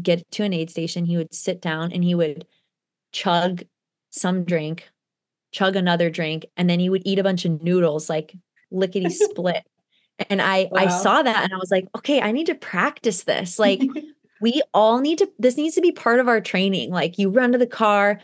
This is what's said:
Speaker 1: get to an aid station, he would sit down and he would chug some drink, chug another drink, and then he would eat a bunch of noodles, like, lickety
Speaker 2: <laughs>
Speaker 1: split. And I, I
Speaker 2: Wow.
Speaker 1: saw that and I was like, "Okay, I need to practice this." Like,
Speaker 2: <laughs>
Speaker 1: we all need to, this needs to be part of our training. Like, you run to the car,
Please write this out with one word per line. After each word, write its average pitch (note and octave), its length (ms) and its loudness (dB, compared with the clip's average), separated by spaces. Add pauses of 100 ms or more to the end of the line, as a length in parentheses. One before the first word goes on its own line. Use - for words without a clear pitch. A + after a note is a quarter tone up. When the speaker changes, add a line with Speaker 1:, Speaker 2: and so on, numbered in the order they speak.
Speaker 1:
get F3 300 -2
to G#3 120 -4
an G3 100 -2
aid E3 160 -4
station, E3+ 360 -6
he E3+ 120 0
would D#3+ 160 -6
sit F3+ 280 -6
down E3 300 -4
and F3 120 -2
he F3 120 2
would D#3+ 300 -2 (680)
chug F3 520 0 (460)
some F3+ 360 -2
drink, E3 440 -4 (640)
chug F#3+ 240 0
another F3 340 2
drink, D#3+ 360 -6 (120)
and F3+ 120 2
then F3 100 2
he F3+ 100 0
would F#3 160 0
eat G3 140 0
a F#3+ 40 0
bunch F#3+ 220 -2
of D#3+ 160 -2
noodles, E3 480 0
like, D#3 260 -6 (360)
lickety F#3 380 -2
Speaker 2:
<laughs> - 20 0
Speaker 1:
split. F3+ 520 -2 (680)
And G3 120 2
I, F#3+ 320 2
I F#3+ 120 2
Speaker 2:
Wow. F3+ 160 2
Speaker 1:
saw G#3+ 220 4
that G#3+ 200 2
and F#3+ 100 -4
I F#3 40 -6
was F#3 140 -8
like, F#3+ 160 0 (100)
"Okay, C#4 240 0
I G#3 100 0
need D4+ 140 -2
to E4 100 -2
practice G#3 680 -2
this." - 360 -2
Like, G3+ 220 2 (300)
Speaker 2:
<laughs> - 300 -20
Speaker 1:
we A#3+ 200 2 (120)
all A3 260 4
need D#4 200 0
to, G4 100 2 (100)
this B3 180 2
needs D#4+ 180 -2
to E4+ 60 2
be E4+ 100 4
part A#3 300 2
of A#3+ 80 0
our A3+ 100 4
training. F#3 520 -2
Like, F3 280 -2
you G3 100 2
run B3 220 4
to B3+ 60 4
the A#3+ 100 2
car, G#3 560 2